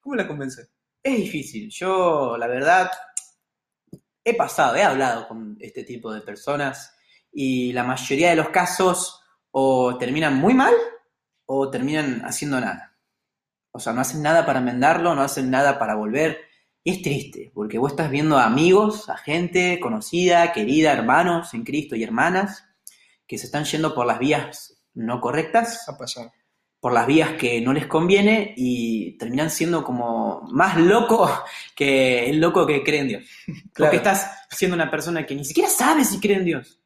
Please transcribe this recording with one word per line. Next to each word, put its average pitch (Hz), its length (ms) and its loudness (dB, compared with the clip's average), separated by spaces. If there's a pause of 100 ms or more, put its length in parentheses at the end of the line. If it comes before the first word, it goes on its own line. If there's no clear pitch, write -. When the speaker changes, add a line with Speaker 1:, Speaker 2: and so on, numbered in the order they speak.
Speaker 1:
¿Cómo 277 140 -8
la 190 120 -2
convencés? 135 420 -10 (340)
Speaker 2:
Es 269 140 0
difícil. 135 520 -8
Yo, 175 680 0
la 117 100 -4
verdad, 147 440 2 (1300)
he 226 120 0
pasado, 131 400 0
he 185 80 2
hablado 131 440 0
con 110 320 -14
este 117 240 -14
tipo 117 300 -12
de 107 80 -10
personas 139 760 -8 (360)
y 127 420 -2
la 123 100 -2
mayoría 131 460 0
de 170 60 4
los 156 140 0
casos 180 720 0 (300)
o 127 460 2
terminan 139 380 0
muy 175 180 4
mal 285 200 6 (720)
o 135 240 -2
terminan 135 560 -2
haciendo 143 340 -4
nada. 98 380 -8 (720)
O - 80 -14
sea, 113 140 -6
no 127 80 -2
hacen 147 200 -4
nada 165 240 4
para 131 140 0
enmendarlo, 147 560 2
no 139 60 0
hacen 135 280 -2
nada 139 300 2
para 107 160 0
volver. 120 440 -2 (440)
Y 175 80 -2
es - 100 -4
triste, - 520 -6
porque 107 240 -6
vos 139 140 0
estás 147 180 -2
viendo 147 280 2
a 123 80 6
amigos, 180 640 4
a - 80 -6
gente 175 640 -2
conocida, 170 720 2
querida, 143 420 2
hermanos 165 600 2
en 117 100 -8
Cristo 139 320 -6
y 113 80 -4
hermanas, 170 600 -2 (640)
que 107 100 -10
se 113 80 -12
están 147 200 -4
yendo 156 300 -2
por 123 100 0
las 113 140 0
vías - 600 -4 (120)
no 117 280 -6
correctas, 160 680 -2
Speaker 3:
A - 100 -14
pasar. 120 340 -14 (500)
Speaker 2:
por 123 100 -2
las 117 160 4
vías 156 260 4
que 120 280 -2
no 127 100 0
les 147 160 0
conviene 196 680 2
y 117 600 -4
terminan 131 320 -4
siendo 165 340 -2
como 117 580 -4 (100)
más 165 260 2
loco 202 520 4 (260)
<laughs> - 200 -18
que 131 540 2
el 151 120 2
loco 170 240 4
que 143 180 0
cree 147 180 0
en 135 60 -2
Dios. - 160 -6 (220)
Speaker 1:
Claro. - 180 -14 (120)
Speaker 2:
Porque 151 220 4
estás 196 320 0 (200)
siendo 180 260 -2
una 165 160 -2
persona 160 340 -4
que 139 100 -8
ni 143 100 -8
siquiera 392 240 0
sabe 294 340 4
si 190 160 0
cree 202 180 2
en 185 80 0
Dios. 147 400 -4